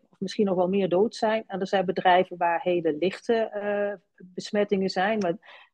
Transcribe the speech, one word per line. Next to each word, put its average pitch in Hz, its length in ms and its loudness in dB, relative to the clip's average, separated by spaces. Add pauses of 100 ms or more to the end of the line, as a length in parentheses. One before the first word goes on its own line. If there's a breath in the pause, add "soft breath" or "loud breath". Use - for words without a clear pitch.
(100)
of - 100 -20
misschien 196 260 -2
nog 185 100 0
wel 180 120 2
meer 190 200 2
dood 196 260 2
zijn. 220 320 -2
En 190 140 -8
er 190 60 -2
zijn 190 180 0
bedrijven 185 520 2
waar 170 260 0
hele 170 340 0
lichte, 190 380 -2
eh, 208 600 -2 (400)
besmettingen 196 560 -2
zijn. 208 300 0
Waar - 540 -4